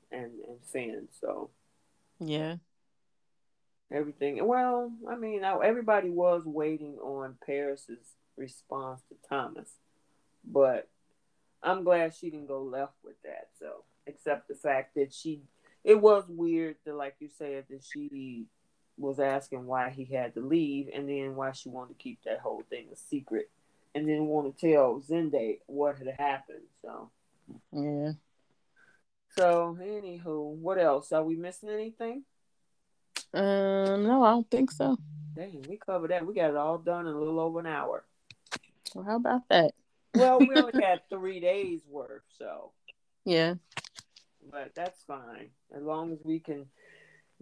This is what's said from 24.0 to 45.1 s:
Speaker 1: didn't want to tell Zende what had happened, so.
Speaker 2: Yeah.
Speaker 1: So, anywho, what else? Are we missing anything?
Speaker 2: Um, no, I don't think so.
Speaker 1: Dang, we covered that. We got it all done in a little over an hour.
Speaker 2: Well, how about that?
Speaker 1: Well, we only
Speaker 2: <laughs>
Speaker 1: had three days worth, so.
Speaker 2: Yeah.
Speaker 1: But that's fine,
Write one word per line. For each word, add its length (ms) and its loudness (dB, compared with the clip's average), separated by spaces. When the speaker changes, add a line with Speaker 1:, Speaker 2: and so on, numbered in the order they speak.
Speaker 1:
didn't 220 2
want 260 0
to 160 0
tell 400 6
Zende 580 0
what 300 -2
had 220 -8
happened, 480 -4
so. 280 -16
Speaker 2:
Yeah. 400 -2
Speaker 1:
So, 440 4
anywho, 760 -8
what 220 -2
else? 360 4
Are 100 4
we 140 -2
missing 320 -10
anything? 540 -6
Speaker 2:
Um, 680 2
no, 200 6
I 80 10
don't 180 2
think 220 4
so. 260 0
Speaker 1:
Dang, 340 -12
we 80 -10
covered 340 -2
that. 140 0
We 80 -6
got 180 4
it 40 0
all 220 0
done 300 -2
in 60 -4
a 60 -4
little 200 0
over 200 -2
an 80 -8
hour. 380 -4
Speaker 2:
Well, 100 -10
how 120 -2
about 320 2
that? 240 8
Speaker 1:
Well, 240 8
we 160 8
only 180 6
Speaker 2:
<laughs> 80 4
Speaker 1:
had 280 4
three 300 -6
days 480 0
worth, 360 -12
so. 320 -12
Speaker 2:
Yeah. 300 4
Speaker 1:
But 260 -14
that's 280 -10
fine, 460 -14